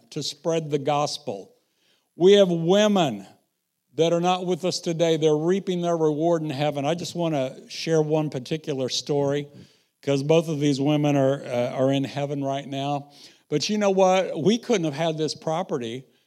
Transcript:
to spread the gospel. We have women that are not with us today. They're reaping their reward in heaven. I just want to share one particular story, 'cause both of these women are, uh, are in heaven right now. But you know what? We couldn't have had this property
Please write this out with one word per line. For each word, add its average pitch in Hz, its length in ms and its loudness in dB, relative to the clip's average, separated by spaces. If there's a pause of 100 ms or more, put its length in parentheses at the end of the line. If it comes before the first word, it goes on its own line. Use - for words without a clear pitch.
(100)
to 147 140 -8
spread 165 480 -4
the 147 60 2
gospel. 139 760 -4 (640)
We 180 160 8
have 202 160 8
women 170 800 2 (680)
that 160 180 2
are 170 80 2
not 180 240 0
with 180 200 -2
us 175 160 -4
today. 165 380 0
They're 151 180 4
reaping 180 460 -2
their 170 140 0
reward 160 460 0
in 151 80 -4
heaven. 143 340 -2
I 160 120 0
just 170 180 -10
want 165 220 -2
to 131 320 -4
share 160 340 0
one 151 260 0
particular 135 600 -6
story, 143 580 -2 (560)
'cause 139 220 0
both 160 240 2
of 156 100 -4
these 143 220 0
women 147 340 2
are, 135 300 0
uh, 123 320 -4
are 135 160 2
in 139 100 0
heaven 143 400 -6
right 139 240 -6
now. 139 460 -6 (360)
But 147 220 -2
you 214 80 -2
know 202 120 2
what? 185 520 2
We 208 160 4
couldn't 208 260 0
have 151 100 -2
had 160 220 -2
this 156 200 -4
property 151 680 -6 (240)